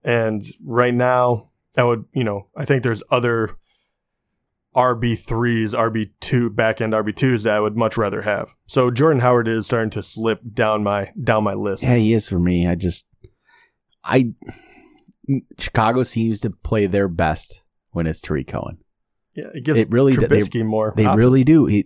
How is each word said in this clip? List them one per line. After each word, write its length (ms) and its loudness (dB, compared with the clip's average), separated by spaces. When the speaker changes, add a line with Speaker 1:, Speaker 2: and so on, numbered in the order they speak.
Speaker 1:
and 400 -2
right 300 0
now, 560 0
I 60 2
would, 300 0
you 100 -2
know, 320 -6
I 100 -10
think 180 0
there's 280 -2
other 460 0
R 220 2
B 200 -2
threes, 580 -2
R 160 0
B 320 -6
two, 280 0
back 300 0
end 140 -2
R 100 0
B 80 -4
twos 320 0
that 120 2
I 40 0
would 160 -2
much 220 0
rather 240 -2
have. 340 -6
So 240 2
Jordan 300 2
Howard 280 2
is 160 -2
starting 260 -2
to 120 -8
slip 380 -4
down 300 0
my, 280 -2
down 220 2
my 120 -2
list. 280 -6
Speaker 2:
Yeah, 120 2
he 180 2
is 160 0
for 100 -2
me. 280 2
I 80 0
just, 300 -6
I, 280 0
Chicago 440 0
seems 380 -2
to 100 -2
play 360 -2
their 220 2
best 520 -4
when 160 -2
it's 140 -4
Tariq 260 -4
Cohen. 300 -8
Speaker 1:
Yeah, 180 -12
it 120 -10
gives 140 2
Speaker 2:
It 120 2
really 220 4
d-, 120 2
they, 140 4
Speaker 1:
Trubisky 260 -2
more 300 -2
Speaker 2:
they 100 2
Speaker 1:
options. 120 4
Speaker 2:
really 260 6
do. 220 6
He, 200 2